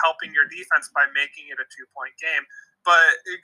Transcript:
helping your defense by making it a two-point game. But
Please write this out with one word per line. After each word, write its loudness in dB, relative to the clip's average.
helping -2
your 2
defense -4
by 2
making -6
it -12
a -8
two-point -16
game. -6
But 6